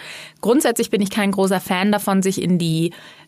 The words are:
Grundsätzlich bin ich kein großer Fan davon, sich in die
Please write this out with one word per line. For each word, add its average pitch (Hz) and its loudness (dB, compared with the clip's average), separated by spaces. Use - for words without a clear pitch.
Grundsätzlich - 2
bin 208 0
ich 202 -2
kein 196 0
großer 190 2
Fan 190 0
davon, 196 0
sich 190 -2
in 175 2
die 165 0